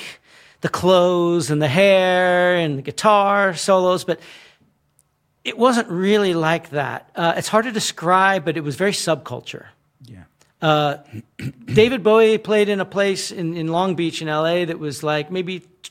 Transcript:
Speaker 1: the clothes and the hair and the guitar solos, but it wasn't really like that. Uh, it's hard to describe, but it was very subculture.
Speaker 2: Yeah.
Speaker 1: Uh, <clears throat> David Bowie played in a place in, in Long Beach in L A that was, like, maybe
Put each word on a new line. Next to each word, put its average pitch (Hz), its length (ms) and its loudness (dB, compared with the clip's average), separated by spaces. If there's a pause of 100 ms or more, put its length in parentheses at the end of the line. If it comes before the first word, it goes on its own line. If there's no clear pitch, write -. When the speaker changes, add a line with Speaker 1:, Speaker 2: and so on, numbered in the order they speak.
(600)
Speaker 1:
the - 80 -2
clothes 175 840 2
and 151 100 0
the 151 60 0
hair 180 880 2
and 151 220 -2
the - 20 -10
guitar 202 720 2
solos, 185 500 2
but 165 160 -4 (1200)
it 220 140 -8
wasn't 233 320 2
really 190 440 0
like 165 380 -2
that. 135 440 -6
Uh, 170 220 0
it's 170 100 -6
hard 220 180 2
to 254 60 -6
describe, 190 720 0
but 160 140 -4
it 160 60 -6
was 143 120 -6
very 196 160 0
subculture. - 760 -6 (400)
Speaker 2:
Yeah. 101 180 -20 (380)
Speaker 1:
Uh, 151 360 2 (360)
<clears throat> - 320 -12
David 220 380 4
Bowie 220 340 4
played 208 320 0
in 202 120 -2
a 185 40 -2
place 196 460 -4
in, 170 240 -6
in 160 120 -6
Long 175 280 0
Beach 165 260 -4
in 160 60 -8
L 151 180 -2
A 175 200 0
that 160 140 -8
was, 151 240 -8
like, 151 280 -2
maybe 185 300 -6 (300)